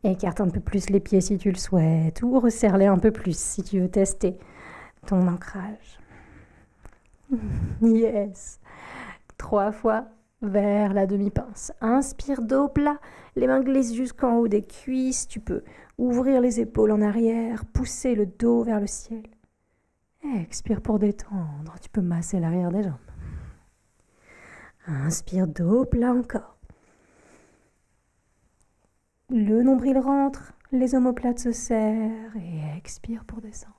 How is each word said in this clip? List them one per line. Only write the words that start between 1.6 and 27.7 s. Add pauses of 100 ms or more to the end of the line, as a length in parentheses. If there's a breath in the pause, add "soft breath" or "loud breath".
ou
resserre-les
un
peu
plus
si
tu
veux
tester (720 loud breath)
ton
ancrage. (1800 soft breath)
Yes. (760 loud breath)
Trois
fois (360)
vers
la
demi-pince.
Inspire,
dos
plat, (360 loud breath)
les
mains
glissent
jusqu'en
haut
des
cuisses.
Tu
peux (340 loud breath)
ouvrir
les
épaules
en
arrière,
pousser
le
dos
vers
le
ciel. (1120)
Expire
pour
détendre.
Tu
peux
masser
l'arrière
des
jambes. (1900 loud breath)
Inspire,
dos
plat
encore. (2750 soft breath)